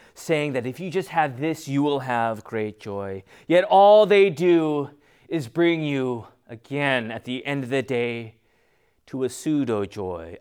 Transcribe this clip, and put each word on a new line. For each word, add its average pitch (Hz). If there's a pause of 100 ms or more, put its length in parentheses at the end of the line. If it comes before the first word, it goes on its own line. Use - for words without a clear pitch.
(140)
saying 151
that 120
if 131
you 185
just 180
have 147
this, 156
you 139
will 143
have 117
great 107
joy. 98 (240)
Yet 175
all 208
they 196
do 156 (400)
is 147
bring 170
you, 131 (200)
again, 131
at 113
the 127
end 139
of 117
the 135
day, 120 (720)
to 131
a 123
pseudo 120
joy, 90